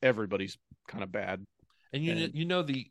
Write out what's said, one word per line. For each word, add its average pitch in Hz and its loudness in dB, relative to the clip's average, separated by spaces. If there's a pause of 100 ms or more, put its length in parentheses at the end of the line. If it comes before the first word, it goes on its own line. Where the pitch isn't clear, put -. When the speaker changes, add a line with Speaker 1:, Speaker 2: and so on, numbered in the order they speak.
Speaker 1:
everybody's 101 2 (300)
kinda 104 -6
bad. 95 -4 (500)
Speaker 2:
And 143 -2
you 170 2
kn-, 165 2
Speaker 1:
And 165 -4
Speaker 2:
you 156 0
know 180 2
the 135 -2